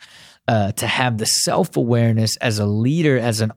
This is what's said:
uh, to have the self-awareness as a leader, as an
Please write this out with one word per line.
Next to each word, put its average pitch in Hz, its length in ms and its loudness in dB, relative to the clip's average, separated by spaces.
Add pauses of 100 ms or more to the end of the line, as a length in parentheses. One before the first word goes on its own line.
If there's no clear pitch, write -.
(480)
uh, 104 260 2
to - 140 -6
have 123 300 0
the 110 80 -4
self-awareness 117 1120 0
as 113 200 -2
a 104 80 0
leader, 131 520 2
as 113 240 -2
an 110 160 -2